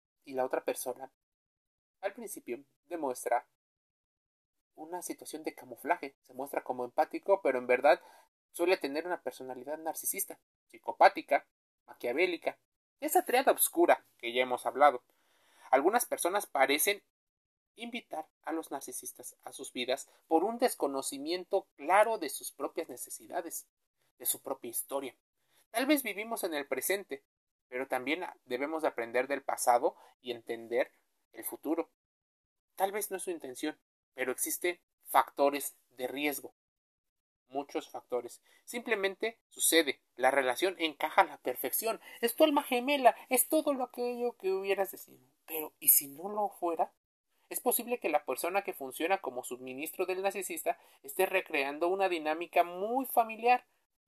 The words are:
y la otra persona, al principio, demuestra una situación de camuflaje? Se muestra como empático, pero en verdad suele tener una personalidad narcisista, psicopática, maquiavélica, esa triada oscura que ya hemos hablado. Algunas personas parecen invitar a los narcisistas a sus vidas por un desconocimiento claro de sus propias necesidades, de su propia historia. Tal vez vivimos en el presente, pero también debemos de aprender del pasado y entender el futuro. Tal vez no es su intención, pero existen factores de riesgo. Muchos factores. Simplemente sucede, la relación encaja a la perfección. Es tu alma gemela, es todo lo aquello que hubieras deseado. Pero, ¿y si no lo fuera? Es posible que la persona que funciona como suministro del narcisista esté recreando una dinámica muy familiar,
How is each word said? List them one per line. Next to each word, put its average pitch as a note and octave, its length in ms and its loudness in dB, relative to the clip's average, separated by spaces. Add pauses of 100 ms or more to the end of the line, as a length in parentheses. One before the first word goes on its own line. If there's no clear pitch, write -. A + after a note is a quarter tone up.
(240)
y C#3 100 -12
la B2+ 100 0
otra - 200 -2
persona, B2+ 460 -6 (880)
al G3+ 140 -6
principio, E3 480 -10 (240)
demuestra C3+ 640 -2 (1300)
una D4 260 -10
situación - 400 -10
de D#3 120 -4
camuflaje? C3 680 -6
Se B2+ 120 -20
muestra C3 280 -6
como B2 220 -4
empático, D#3+ 580 0
pero B2+ 160 4
en B2 80 -6
verdad C3 340 6 (520)
suele F3+ 240 2
tener D3+ 300 -4
una F3 160 -4
personalidad B2+ 560 -10
narcisista, - 600 -6 (280)
psicopática, - 800 4 (400)
maquiavélica, E3 720 -2 (420)
esa D#4+ 240 2
triada B3+ 280 4
oscura - 520 4 (140)
que A#2+ 140 -6
ya B2 100 2
hemos B2+ 240 -2
hablado. B2+ 380 4 (680)
Algunas E3+ 360 4
personas F#3 400 -2
parecen C#3+ 560 2 (720)
invitar A3+ 500 -10 (160)
a D3+ 100 -8
los D#3+ 180 -6
narcisistas - 720 -12
a B2+ 80 -14
sus - 200 -12
vidas B2 380 -4 (160)
por D#3+ 180 4
un A3+ 140 -2
desconocimiento D#3+ 1160 -2
claro G#3 420 4
de D#3 120 -6
sus - 200 -12
propias - 380 -6
necesidades, - 800 -10 (500)
de B2+ 80 -12
su - 160 -2
propia C3 280 -8
historia. C#3 440 -6 (560)
Tal B3+ 160 -2
vez C#4+ 160 2
vivimos G#3+ 400 -6
en E3+ 120 -2
el C#3+ 120 -4
presente, E3+ 560 -4 (460)
pero B2+ 180 -6
también C3+ 380 -2 (220)
debemos C#3+ 360 -4
de D3+ 60 2
aprender B2 400 -2
del C#3 140 -4
pasado B2 520 2 (260)
y A#2+ 120 -6
entender A#2 580 -4 (420)
el A2+ 120 -14
futuro. D#3 460 -4 (840)
Tal G3 160 0
vez G3+ 200 -6
no F#3+ 80 -4
es - 40 -12
su G3 80 -6
intención, D3+ 480 -8 (360)
pero B2+ 180 -2
existen F3 480 -2 (240)
factores C#3 720 2 (140)
de B2+ 180 -6
riesgo. C3+ 460 -4 (960)
Muchos C#3 400 -6
factores. - 540 -6 (220)
Simplemente A3 760 -2 (100)
sucede, - 540 4 (140)
la B2+ 140 4
relación C3+ 480 2
encaja D#3+ 440 2
a F3+ 40 2
la - 120 -12
perfección. - 600 -4 (200)
Es A#3 160 0
tu D#4 80 6
alma D4 180 4
gemela, B3+ 540 4 (140)
es B3+ 180 2
todo D4+ 240 2
lo B3+ 120 -4
aquello A#3+ 520 -4
que F#3+ 160 -2
hubieras F#3+ 380 0
deseado. C3 340 -20 (220)
Pero, D#3 320 -8
¿y D3 100 -2
si C#3+ 200 4
no D3+ 200 -10
lo G#3 220 -2
fuera? - 420 -2 (560)
Es E3+ 120 -6
posible A#3+ 380 0
que F3 120 -4
la D3 160 2
persona E3+ 360 -2
que - 120 -6
funciona D#3 480 -2
como B2 220 -8
suministro C3 600 -8
del F#3 160 -4
narcisista F#3 580 -4 (240)
esté D#3+ 220 0
recreando D#3+ 640 0
una F#3+ 220 2
dinámica E3 540 0
muy G#3 420 -4
familiar, A#3 580 2 (440)